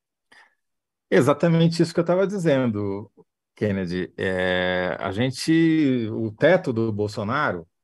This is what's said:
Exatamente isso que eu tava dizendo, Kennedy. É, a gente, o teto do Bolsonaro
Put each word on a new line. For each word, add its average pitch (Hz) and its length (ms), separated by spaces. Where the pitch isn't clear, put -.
Exatamente 165 720
isso - 120
que - 60
eu 165 40
tava 180 220
dizendo, 123 840
Kennedy. 92 600
É, 92 840
a 95 120
gente, 135 1000
o 113 200
teto 156 420
do 113 180
Bolsonaro 104 760